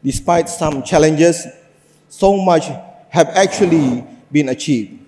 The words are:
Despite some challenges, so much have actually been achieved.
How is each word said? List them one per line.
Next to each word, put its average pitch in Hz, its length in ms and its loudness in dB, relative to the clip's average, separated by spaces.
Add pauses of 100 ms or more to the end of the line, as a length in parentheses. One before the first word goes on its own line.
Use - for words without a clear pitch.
Despite 170 440 0
some 147 340 -6
challenges, 160 640 2 (600)
so 196 280 0
much 180 300 0 (440)
have 160 240 2
actually 165 680 0 (260)
been 143 180 0
achieved. 123 600 -4